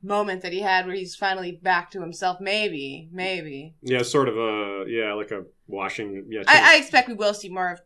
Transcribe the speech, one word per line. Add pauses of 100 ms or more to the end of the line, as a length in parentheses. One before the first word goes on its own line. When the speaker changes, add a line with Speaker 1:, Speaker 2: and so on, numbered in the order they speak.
Speaker 1:
moment
that
he
had
where
he's
finally
back
to
himself.
Maybe,
maybe.
Speaker 2:
Yeah,
sort
of
a,
yeah,
like
a (220)
washing,
yeah,
Speaker 1:
I,
Speaker 2:
totally.
Speaker 1:
I
expect
we
will
see
more
of